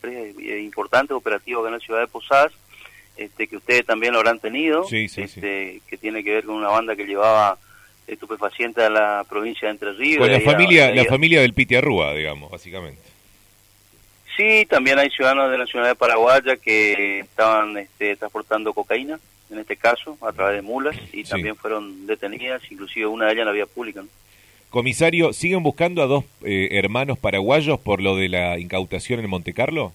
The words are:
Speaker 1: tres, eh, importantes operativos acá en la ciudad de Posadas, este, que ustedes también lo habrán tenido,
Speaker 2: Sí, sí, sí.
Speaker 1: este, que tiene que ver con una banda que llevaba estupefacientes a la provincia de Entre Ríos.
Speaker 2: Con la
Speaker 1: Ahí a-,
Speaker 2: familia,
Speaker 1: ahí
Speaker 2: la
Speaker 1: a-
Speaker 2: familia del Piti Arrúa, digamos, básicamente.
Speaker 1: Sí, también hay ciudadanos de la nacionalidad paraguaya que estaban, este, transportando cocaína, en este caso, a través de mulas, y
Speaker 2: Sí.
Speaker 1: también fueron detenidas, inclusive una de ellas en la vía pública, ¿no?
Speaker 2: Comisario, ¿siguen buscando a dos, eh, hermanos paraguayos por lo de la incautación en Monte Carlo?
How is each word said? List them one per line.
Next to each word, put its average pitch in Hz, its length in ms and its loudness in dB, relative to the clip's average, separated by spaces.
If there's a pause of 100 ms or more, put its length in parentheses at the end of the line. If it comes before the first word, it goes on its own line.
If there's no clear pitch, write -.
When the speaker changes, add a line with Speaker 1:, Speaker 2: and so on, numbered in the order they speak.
Speaker 1:
tres, 113 380 -12
eh, 104 220 -10
importantes 107 520 -2
operativos 120 500 -4
acá 113 120 -4
en 113 60 -8
la - 40 -18
ciudad 113 160 -2
de 120 60 -2
Posadas, 139 460 2 (640)
este, 107 280 -8
que 104 120 -12
ustedes 123 280 0
también 117 280 0
lo 117 40 4
habrán 110 220 2
tenido, 135 440 0
Speaker 2:
Sí, 107 240 -4
sí, 98 200 -10
sí. 98 120 -18
Speaker 1:
este, 98 460 -6
que 95 120 -14
tiene 107 260 -8
que 104 80 -2
ver 107 120 0
con 107 120 -8
una 107 120 -2
banda 110 280 0
que 101 100 -8
llevaba 101 520 4 (480)
estupefacientes 110 800 -4
a 110 60 4
la 104 360 2
provincia 107 420 -6
de 107 40 -4
Entre 104 200 -8
Ríos. 143 260 0
Speaker 2:
Con 117 120 6
la - 60 4
Speaker 1:
Ahí 113 80 4
a-, 139 60 4
Speaker 2:
familia, 165 380 6
Speaker 1:
ahí - 80 2
Speaker 2:
la 127 60 4
Speaker 1:
a- 117 40 4
Speaker 2:
familia 151 340 4
del 123 140 4
Piti 123 220 0
Arrúa, 101 360 2
digamos, 76 380 -8
básicamente. 85 500 -14 (1400)
Speaker 1:
Sí, 214 320 4
también 135 300 4
hay 139 120 4
ciudadanos 135 400 2
de 131 80 0
la 123 60 -2
nacionalidad 120 320 0
paraguaya 123 600 4
que 101 640 2
estaban, 107 580 2
este, 101 380 -4
transportando 107 580 -4
cocaína, 131 440 -4 (300)
en 110 120 -14
este 104 160 -8
caso, 117 440 -2
a 113 120 -6
través 98 240 -2
de 98 60 -8
mulas, 135 340 -6 (160)
y 107 120 -10
Speaker 2:
Sí. - 60 -12
Speaker 1:
también 101 240 -4
fueron 104 520 -8
detenidas, 120 640 -6
inclusive 98 360 -8
una 110 200 -2
de 107 80 2
ellas 113 80 -2
en 110 40 0
la 104 60 -2
vía 104 140 -2
pública, 107 360 -12
¿no? 101 60 -20 (640)
Speaker 2:
Comisario, 156 600 0
¿siguen 175 300 -2
buscando 165 400 0
a 135 40 2
dos, 135 180 2 (200)
eh, 95 280 0
hermanos 113 440 -2
paraguayos 127 600 0
por 98 240 -2
lo 98 140 2
de 95 120 0
la 87 300 -2
incautación 92 640 -6
en 107 100 -6
Monte 90 240 -6
Carlo? 135 400 -2